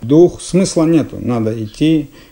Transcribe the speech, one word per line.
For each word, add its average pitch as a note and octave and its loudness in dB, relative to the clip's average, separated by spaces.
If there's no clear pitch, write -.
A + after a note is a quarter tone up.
дух. D#3+ 4
Смысла E3+ 0
нету, D#3+ 0
надо A2+ -2
идти, D3+ -2